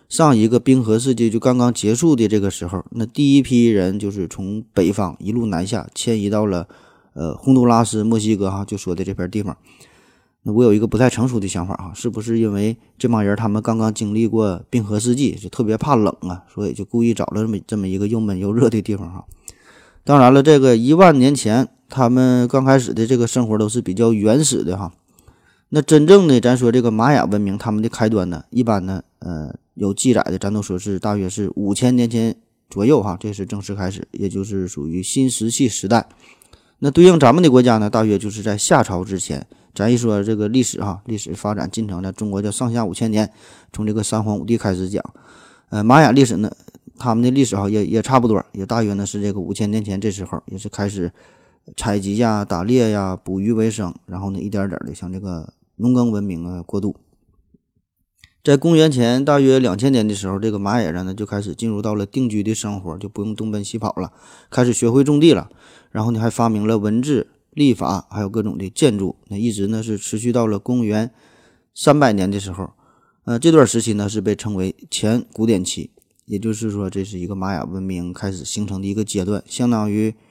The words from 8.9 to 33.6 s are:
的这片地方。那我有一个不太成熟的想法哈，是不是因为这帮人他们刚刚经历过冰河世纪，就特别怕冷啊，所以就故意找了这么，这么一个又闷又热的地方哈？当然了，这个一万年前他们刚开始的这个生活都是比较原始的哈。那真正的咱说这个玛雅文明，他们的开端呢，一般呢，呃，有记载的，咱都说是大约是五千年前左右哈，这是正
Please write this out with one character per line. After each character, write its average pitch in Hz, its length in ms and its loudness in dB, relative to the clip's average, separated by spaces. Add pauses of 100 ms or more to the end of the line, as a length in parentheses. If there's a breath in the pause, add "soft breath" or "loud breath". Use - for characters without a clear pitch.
的 92 80 -8
这 92 100 -6
片 90 160 -6
地 104 140 -6
方。 - 120 -8 (920 soft breath)
那 107 60 -4
我 117 100 4
有 117 80 8
一 104 60 6
个 107 80 2
不 107 100 -4
太 123 140 4
成 117 180 0
熟 123 120 -2
的 98 80 -4
想 87 180 -6
法 95 80 -8
哈， 95 220 -12
是 - 120 -8
不 107 140 -6
是 113 160 -2
因 110 160 0
为 107 240 -2 (220 soft breath)
这 123 100 0
帮 110 160 2
人 101 100 2
他 113 120 -4
们 107 160 0
刚 113 160 -2
刚 110 120 0
经 104 220 -6
历 110 140 0
过 104 420 0
冰 120 140 0
河 104 160 -2
世 120 160 0
纪， 131 180 0
就 101 160 -14
特 - 140 -4
别 110 120 0
怕 143 200 0
冷 104 260 2
啊， 90 220 -10 (100)
所 104 140 -6
以 71 40 -4
就 92 140 -10
故 117 180 -2
意 117 120 2
找 101 100 -4
了 104 160 -4
这 110 60 -2
么， 107 180 -4
这 - 100 -8
么 101 120 -4
一 92 100 -4
个 101 100 -2
又 113 120 -2
闷 104 180 -2
又 98 160 -4
热 117 160 2
的 110 100 0
地 104 160 -4
方 87 160 -12
哈？ 95 140 -16 (800 loud breath)
当 143 160 6
然 127 120 10
了， 139 120 6
这 147 160 8
个 131 180 6
一 123 160 4
万 170 240 8
年 131 160 6
前 117 340 0 (220)
他 123 220 2
们 127 360 4
刚 135 160 0
开 135 140 6
始 123 160 0
的 113 140 0
这 127 100 2
个 117 80 2
生 120 220 -2
活 107 100 0
都 107 100 2
是 113 140 -2
比 92 140 -6
较 113 180 4
原 110 320 4
始 135 180 -2
的 90 140 -4
哈。 95 160 -8 (840 soft breath)
那 151 60 4
真 151 260 6
正 196 180 10
的 135 140 6
咱 123 180 4
说 120 140 4
这 123 100 4
个 117 80 2
玛 113 220 2
雅 139 140 4
文 104 160 -2
明， 101 160 -2
他 110 120 -6
们 107 140 -2
的 117 60 -2
开 - 180 -2
端 101 220 0
呢， 80 200 -10
一 120 140 0
般 104 220 0
呢， 95 180 -6 (160)
呃， 78 340 -10 (200)
有 98 200 -4
记 127 200 2
载 - 100 2
的， 92 160 -6
咱 101 140 -4
都 104 80 -2
说 92 180 -6
是 101 180 -6
大 104 200 -2
约 95 120 -4
是 98 280 -6
五 101 160 -2
千 123 200 2
年 120 160 2
前 113 240 -2 (360)
左 101 160 -2
右 131 180 4
哈， 98 160 -4
这 107 140 -8
是 95 120 -8
正 101 160 -8